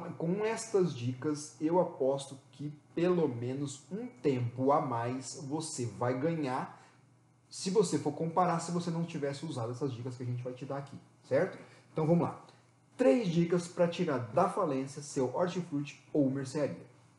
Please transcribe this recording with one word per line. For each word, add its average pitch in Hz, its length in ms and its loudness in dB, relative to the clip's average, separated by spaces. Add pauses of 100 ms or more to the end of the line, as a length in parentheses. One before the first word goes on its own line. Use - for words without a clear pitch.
(180)
com 190 280 0
estas 196 480 2
dicas, 127 680 -4
eu 165 180 4
aposto 139 580 0 (140)
que 147 220 -8 (200)
pelo 175 340 4
menos 127 600 -4
um 220 160 -6
tempo 127 680 0
a 156 80 4
mais 127 680 -4
você 139 380 -4
vai 123 340 -2
ganhar 151 580 -2 (720)
se - 200 -6
você 180 280 4
for 143 140 -2
comparar, 170 480 0
se - 120 -6
você 175 200 -2
não 165 140 -2
tivesse 143 400 -4
usado 123 260 -4
essas 123 220 -4
dicas 123 240 -8
que 131 60 -8
a - 20 -4
gente 123 180 -4
vai 127 100 -6
te 147 120 -12
dar 139 120 -6
aqui, 143 200 -12 (260)
certo? 165 340 2 (340)
Então, 160 140 0
vamos 160 180 6
lá. - 160 -4 (580)
Três 254 320 6
dicas 170 380 2
pra 175 200 2
tirar 170 300 0
da 123 320 2
falência 143 520 -2
seu 131 320 -2
hortifruti 170 800 -2
ou 143 160 4
mercearia. 135 560 -4 (340)